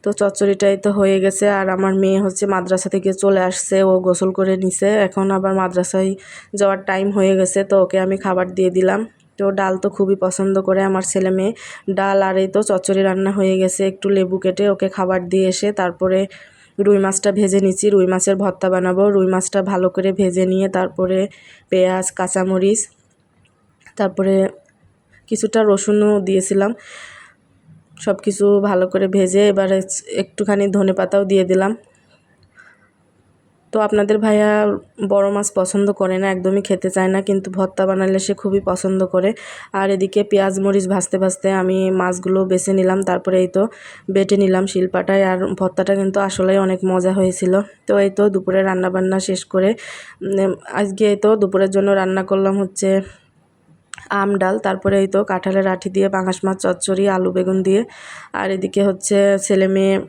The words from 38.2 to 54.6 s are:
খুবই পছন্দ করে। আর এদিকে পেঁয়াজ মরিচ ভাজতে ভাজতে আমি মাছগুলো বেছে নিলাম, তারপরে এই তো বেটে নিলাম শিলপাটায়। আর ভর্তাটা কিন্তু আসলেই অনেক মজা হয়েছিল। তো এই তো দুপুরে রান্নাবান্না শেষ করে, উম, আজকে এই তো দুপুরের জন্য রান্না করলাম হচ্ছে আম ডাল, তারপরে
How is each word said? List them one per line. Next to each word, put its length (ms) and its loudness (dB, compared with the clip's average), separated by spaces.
খুবই 280 -2
পছন্দ 440 -2
করে। 240 0
আর 160 -2
এদিকে 340 0
পেঁয়াজ 360 0
মরিচ 280 0
ভাজতে 300 -2
ভাজতে 360 -2
আমি 240 0
মাছগুলো 540 0
বেছে 280 0
নিলাম, 300 2
তারপরে 360 0
এই 120 0
তো 120 0
বেটে 280 2
নিলাম 300 2
শিলপাটায়। 580 0
আর 140 0
ভর্তাটা 400 -2
কিন্তু 240 -2
আসলেই 380 0
অনেক 260 0
মজা 300 0
হয়েছিল। 400 0
তো 160 -2
এই 120 2
তো 180 0
দুপুরে 340 0
রান্নাবান্না 560 0
শেষ 260 -4
করে, 240 0
উম, 840 -4
আজকে 320 -2
এই 120 2
তো 180 2
দুপুরের 360 0
জন্য 200 2
রান্না 320 0
করলাম 360 0
হচ্ছে 300 -4
আম 260 0
ডাল, 220 0
তারপরে 400 -2